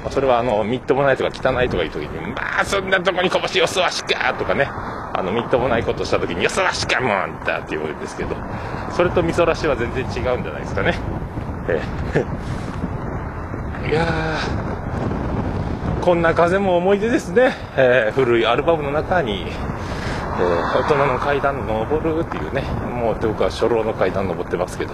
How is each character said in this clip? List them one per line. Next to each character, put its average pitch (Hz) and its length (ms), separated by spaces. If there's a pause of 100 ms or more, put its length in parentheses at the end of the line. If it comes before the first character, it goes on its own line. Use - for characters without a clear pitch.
ま 135 60
あ、 - 20
そ - 80
れ 135 80
は 123 100
あ 117 60
の、 107 220
み 120 120
っ 120 40
と 131 140
も 139 80
な 139 100
い - 20
と - 80
か 82 100
汚 131 200 (100)
い 123 60
と 95 80
か 85 60
い 78 40
う - 20
時 80 120
に、 73 80 (260)
「ま - 240
あ、 185 60
そ 196 160
ん 190 80
な 190 100
と 180 140
こ 180 80
に 185 80
こ 180 100
ぼ 170 80
し 185 100
よ 170 80
そ 190 140
わ 170 100
し - 140
か」 131 340
と - 60
か 92 100
ね。 131 140 (460)
あ 95 100
の、 90 80
み 113 80
っ 113 80
と 139 100
も 123 120
な 117 80
い 117 60
こ 110 100
と 92 100
し 87 80
た 98 80
時 85 160
に、 95 80
「よ 135 60
そ - 120
わ 180 120
し - 120
か、 131 140
も 127 80
う 107 60
あ 92 120
ん 80 100 (100)
た」 82 140
っ - 20
て - 160
言 - 20
う 76 80
ん 73 120
で 76 80
す - 100
け - 80
ど。 - 100 (560)
そ - 100
れ 175 100
と 180 120
み 165 80
そ 170 140
ら 160 100
し - 100
は 139 120
全 120 160
然 127 100
違 117 40 (280)
う 117 60
ん - 20
じ 80 60
ゃ - 20
な 71 80
い - 40
で - 40
す - 80
か 98 60
ね。 165 140 (720)
え 82 120 (2000)
え。 139 40
<laughs> - 20
い - 20
や 160 120 (2000)
ー、 - 20
こ 175 120
ん 170 60
な 165 120
風 170 260
も 190 160
思 185 200
い 202 40
出 214 100
で 254 100
す 175 100
ね。 240 260 (220)
え 123 340
ー、 - 20
古 120 260
い 110 60
ア 113 120
ル 147 60
バ 165 120
ム 151 80
の 139 80
中 156 300
に、 143 240 (920)
え 92 60
ー、 87 380
大 - 20
人 151 140 (160)
の 123 40
階 139 220
段 135 260
登 113 360
る 160 180
っ 165 60
て - 100
い 90 60
う - 120
ね。 135 100 (280)
も 117 220
う - 80
僕 110 200
は 95 80
初 113 200
老 113 160
の 107 80
階 95 180
段 95 160
登 87 180
っ - 60
て 92 60
ま 90 100
す - 100
け 85 80
ど。 - 80